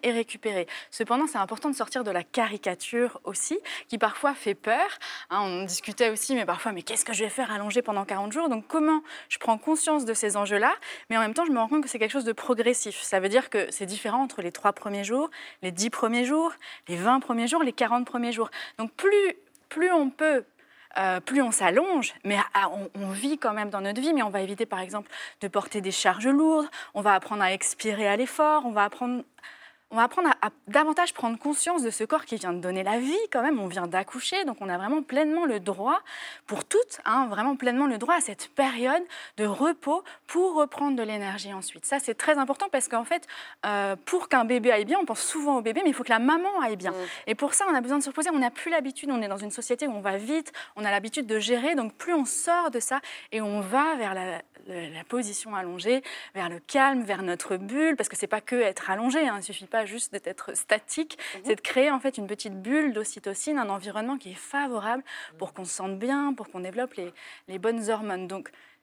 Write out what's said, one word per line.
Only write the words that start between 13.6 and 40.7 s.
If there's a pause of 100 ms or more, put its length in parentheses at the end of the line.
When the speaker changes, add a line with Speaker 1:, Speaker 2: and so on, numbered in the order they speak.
Speaker 1:
c'est
différent
entre
les
trois
premiers
jours, (320)
les
dix
premiers
jours, (360)
les
vingt
premiers
jours,
les
quarante
premiers
jours. (280)
Donc
plus, (340)
plus
on
peut, (520)
euh,
plus
on
s'allonge,
mais (180)
à,
on,
on
vit
quand
même
dans
notre
vie,
mais
on
va
éviter
par
exemple (300)
de
porter
des
charges
lourdes, (260)
on
va
apprendre
à
expirer
à
l'effort,
on
va
apprendre, (640)
on
va
apprendre (120)
à,
à (160)
davantage
prendre
conscience
de
ce
corps
qui
vient
de
donner
la
vie (160)
quand
même,
on
vient
d'accoucher,
donc
on
a
vraiment
pleinement
le
droit, (460)
pour
toutes,
hein,
vraiment
pleinement
le
droit
à
cette
période (340)
de
repos (240)
pour
reprendre